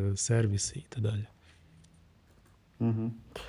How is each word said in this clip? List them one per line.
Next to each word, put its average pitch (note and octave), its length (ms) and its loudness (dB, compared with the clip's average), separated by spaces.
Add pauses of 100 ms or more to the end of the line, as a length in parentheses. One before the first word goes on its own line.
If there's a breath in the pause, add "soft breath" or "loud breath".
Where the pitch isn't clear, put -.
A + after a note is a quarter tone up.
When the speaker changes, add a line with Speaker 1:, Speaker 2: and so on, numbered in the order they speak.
(160)
Speaker 1:
сервіси A2+ 600 2
і D3 100 -12
так - 140 -8
далі. G#2+ 220 0 (1600 soft breath)
Speaker 2:
Мгм. A2+ 320 2 (360 loud breath)